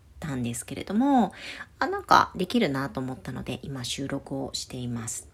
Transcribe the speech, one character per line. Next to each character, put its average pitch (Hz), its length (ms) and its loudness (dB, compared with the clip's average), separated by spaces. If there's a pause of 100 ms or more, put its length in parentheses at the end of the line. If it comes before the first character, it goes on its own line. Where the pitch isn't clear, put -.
(200)
た 147 140 -4
ん 127 80 -2
で 117 120 -2
す - 120 -8
け - 80 -8
れ - 100 -6
ど 196 100 -4
も、 247 380 6 (460)
あ、 269 80 2
な 381 140 -2
ん - 20 -6
か - 320 6
で 180 120 0
き 247 140 2
る 180 80 6
な 139 220 0
と 135 100 -4
思 131 140 -2
っ - 40 -10
た 139 140 -10
の 131 100 -6
で、 127 200 -6
今 135 220 -6
収 139 240 -4
録 139 360 -6
を - 80 -6
し - 140 -8
て - 100 -10
い 123 120 -4
ま 117 200 -4
す。 - 260 -8